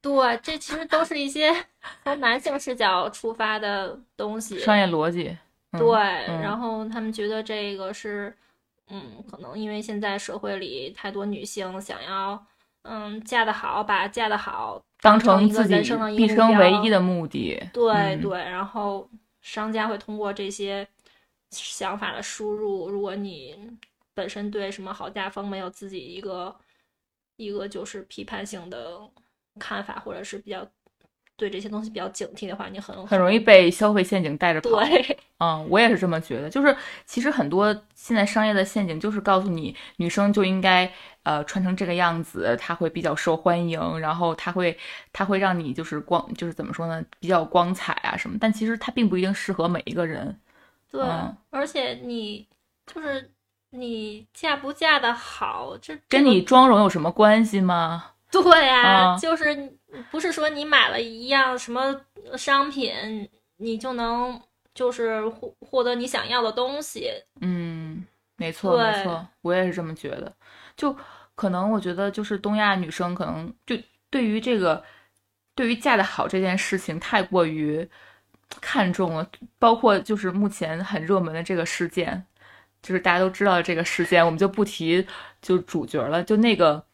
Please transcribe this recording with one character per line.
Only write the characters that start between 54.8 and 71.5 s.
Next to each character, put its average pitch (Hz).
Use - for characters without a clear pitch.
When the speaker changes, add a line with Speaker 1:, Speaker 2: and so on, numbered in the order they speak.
Speaker 1:
得 240
好， -
这， 208
Speaker 2:
跟 269
你 214
妆 254
容 214
有 208
什 180
么 160
关 214
系 208
吗？ 170
Speaker 1:
这 370
个 349
对 311
啊， 190
Speaker 2:
嗯。 180
Speaker 1:
就 330
是 294
不 311
是 359
说 302
你 294
买 277
了 233
一 226
样 262
什 240
么 269
商 277
品， 220
你 226
就 254
能 240
就 247
是 226
获-， -
获 254
得 247
你 240
想 -
要 247
的 220
东 254
西。 -
Speaker 2:
嗯， 170
没 165
错， 196
Speaker 1:
对。 226
Speaker 2:
没 196
错， 175
我 175
也 185
是 175
这 175
么 160
觉 -
得。 -
就 277
可 196